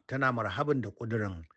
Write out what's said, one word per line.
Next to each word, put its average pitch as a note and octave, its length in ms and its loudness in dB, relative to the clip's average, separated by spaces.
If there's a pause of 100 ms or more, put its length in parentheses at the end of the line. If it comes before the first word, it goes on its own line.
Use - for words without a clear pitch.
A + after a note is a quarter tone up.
tana C3 260 2
marhabin B2 480 0
da G#2+ 100 -4
ƙudurin, G#2+ 520 -2 (140)